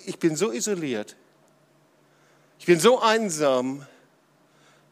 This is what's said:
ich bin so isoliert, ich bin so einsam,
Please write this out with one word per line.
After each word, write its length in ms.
ich 120
bin 180
so 160
isoliert, 640
ich 60
bin 120
so 220
einsam, 840